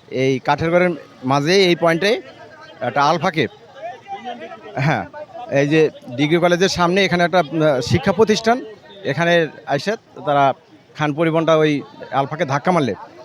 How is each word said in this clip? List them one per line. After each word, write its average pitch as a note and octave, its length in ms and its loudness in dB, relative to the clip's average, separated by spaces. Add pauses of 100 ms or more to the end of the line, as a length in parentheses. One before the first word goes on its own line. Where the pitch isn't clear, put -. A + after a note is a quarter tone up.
(120)
এই C3 280 0
কাঠেরগড়ের E3 500 2 (340)
মাঝে C#3+ 420 2
এই F3 100 4
পয়েন্টে E3+ 460 2 (600)
একটা B2 220 0
আলফাকে, D#3 440 0 (1300)
হ্যাঁ, C3+ 300 0 (460)
এই C#3 160 2
যে D3+ 220 4 (260)
ডিগ্রি D3+ 220 0
কলেজের F3 320 2
সামনে F3 360 2
এখানে F3 180 0
একটা, F3 160 2
আহ, D3+ 420 0
শিক্ষা E3+ 300 0
প্রতিষ্ঠান, A3 540 0 (380)
এখানে E3+ 440 2 (200)
আইসে C#3+ 280 -4 (300)
তারা C#3 280 4 (440)
খান D3+ 160 -2
পরিবহনটা D#3+ 420 2
ওই D#3 260 2 (300)
আলফাকে C#3 340 -2
ধাক্কা C#3 260 0
মারলে, C#3+ 220 2 (320)